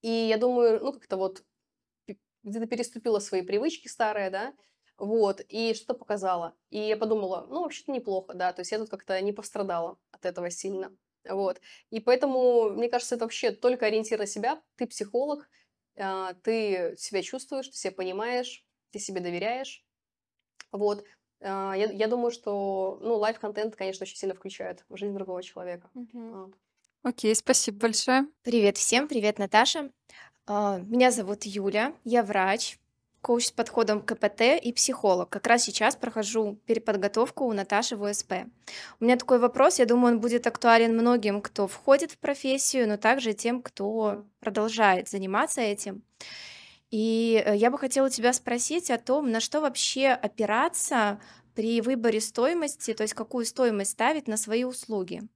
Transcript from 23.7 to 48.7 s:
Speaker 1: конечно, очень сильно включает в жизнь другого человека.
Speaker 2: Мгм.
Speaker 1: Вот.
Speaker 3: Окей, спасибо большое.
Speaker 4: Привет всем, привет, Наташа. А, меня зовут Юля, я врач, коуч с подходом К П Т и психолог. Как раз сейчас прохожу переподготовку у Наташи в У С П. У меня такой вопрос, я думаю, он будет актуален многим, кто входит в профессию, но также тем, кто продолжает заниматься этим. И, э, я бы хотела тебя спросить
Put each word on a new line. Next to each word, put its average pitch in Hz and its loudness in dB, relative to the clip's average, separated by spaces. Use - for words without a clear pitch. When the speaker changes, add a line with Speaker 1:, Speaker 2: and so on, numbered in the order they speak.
Speaker 1:
конечно, 190 -6
очень - -14
сильно 190 -6
включает 185 -12
в 185 -16
жизнь 202 -6
другого 185 -8
человека. 180 -12
Speaker 2:
Мгм. 233 -14
Speaker 1:
Вот. 190 -16
Speaker 3:
Окей, 220 0
спасибо 220 0
большое. 254 2
Speaker 4:
Привет 220 4
всем, 269 2
привет, 214 0
Наташа. 233 2
А, 208 0
меня 240 4
зовут 208 -4
Юля, 208 -2
я 233 4
врач, 196 0
коуч 240 2
с - -2
подходом 214 0
К 214 -4
П 208 0
Т 247 4
и 240 -2
психолог. 190 2
Как - -6
раз 233 4
сейчас 220 0
прохожу 220 -4
переподготовку 226 0
у 226 0
Наташи 202 0
в 202 -8
У 202 -2
С 202 -2
П. 185 -6
У 226 0
меня 247 6
такой 247 4
вопрос, 247 4
я 233 6
думаю, 240 6
он 208 0
будет 240 0
актуален 233 6
многим, 220 2
кто - -2
входит 277 2
в - -20
профессию, 269 0
но 208 0
также 226 2
тем, 240 -2
кто 208 -4
продолжает 214 2
заниматься 196 -2
этим. 208 -4
И, 226 2
э, 208 4
я 233 6
бы 285 -4
хотела 269 2
тебя 247 2
спросить 247 -2